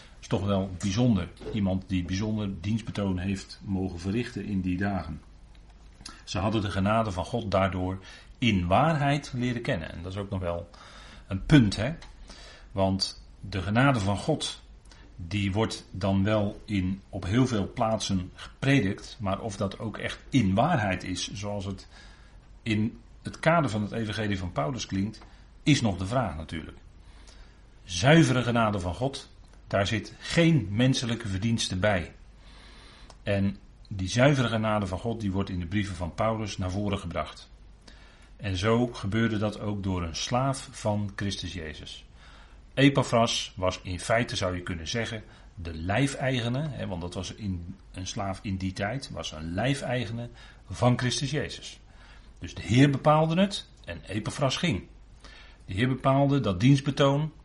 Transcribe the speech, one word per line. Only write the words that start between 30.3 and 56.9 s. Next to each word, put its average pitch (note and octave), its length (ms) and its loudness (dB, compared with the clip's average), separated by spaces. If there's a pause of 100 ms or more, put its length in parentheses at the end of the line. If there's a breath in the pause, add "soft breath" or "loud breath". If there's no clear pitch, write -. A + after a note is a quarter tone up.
menselijke A#2 560 2
verdienste G2+ 480 0
bij. F#2 380 0 (1080 loud breath)
En G2 340 2 (300)
die F#2+ 220 -4
zuivere B2+ 380 4
genade G#2+ 400 0
van F2 120 -4
God, A#2 200 -4
die G2 120 -2
wordt G2 180 0
in F#2 100 -4
de F2 80 -4
brieven G2 280 -2
van E2+ 180 -6
Paulus A2 440 -2
naar F#2 140 -2
voren G2 280 -2
gebracht. E2 500 -8 (880 loud breath)
En G2 200 -4
zo A2+ 300 4
gebeurde A2 500 0
dat G#2 220 -2
ook G#2 240 -4
door F#2 200 0
een D#2+ 120 -6
slaaf C3 560 -2
van G#2 440 -2
Christus F#2+ 380 -4
Jezus. - 520 -10 (680 loud breath)
Epaphras C3 840 4
was F2+ 280 0
in F2+ 160 -6
feite, A#2 360 0
zou F#2 200 -2
je F2 60 -6
kunnen D#2+ 260 -8
zeggen, A2+ 360 -4 (320 loud breath)
de E2 180 -10
lijfeigene, B2 960 -2
hè, G#2+ 180 -6
want F#2 140 -6
dat F2 120 -6
was F#2 200 -6
in, F#2 420 -6 (160)
een F#2 160 -8
slaaf G2 340 -6
in F#2+ 160 -4
die F#2+ 160 -4
tijd, G#2+ 360 -4
was E2 220 -8
een D#2+ 220 -8
lijfeigene A#2+ 760 -2 (400 loud breath)
van A#2+ 280 4
Christus B2 340 -2
Jezus. - 480 -6 (600 loud breath)
Dus F2 140 -10
de - 80 -12
Heer C3 280 6
bepaalde D#3 520 4
het G3+ 260 0 (180)
en E2+ 220 -10
Epaphras G#2+ 500 -2
ging. C#3 260 0 (840 loud breath)
De F#2+ 80 -10
Heer A2 140 2
bepaalde C#3 520 4
dat G2+ 200 0
dienstbetoon C#3 720 4 (140)